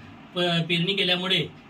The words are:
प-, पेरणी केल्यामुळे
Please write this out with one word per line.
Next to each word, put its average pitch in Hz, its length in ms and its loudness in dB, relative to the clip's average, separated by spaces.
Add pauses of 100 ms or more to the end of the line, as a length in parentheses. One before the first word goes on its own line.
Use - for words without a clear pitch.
(340)
प-, 170 340 2
पेरणी 180 260 2
केल्यामुळे 180 760 0